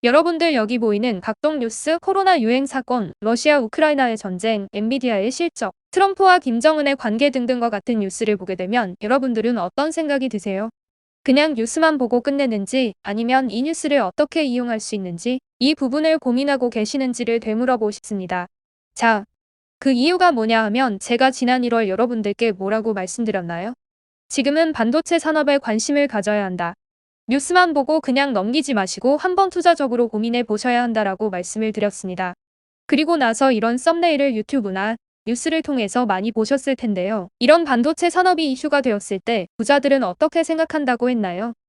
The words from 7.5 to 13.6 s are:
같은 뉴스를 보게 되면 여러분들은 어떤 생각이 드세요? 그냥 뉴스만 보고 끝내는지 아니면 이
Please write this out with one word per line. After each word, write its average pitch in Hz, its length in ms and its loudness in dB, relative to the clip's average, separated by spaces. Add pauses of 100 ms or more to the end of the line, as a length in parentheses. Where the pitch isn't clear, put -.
같은 220 300 -2
뉴스를 208 380 -2
보게 185 180 -6
되면 185 460 -4
여러분들은 240 560 0
어떤 277 340 -4
생각이 285 380 -2
드세요? 208 400 -6 (540)
그냥 285 320 4
뉴스만 302 420 2
보고 240 240 0
끝내는지 254 720 -2 (100)
아니면 233 480 0
이 233 120 -4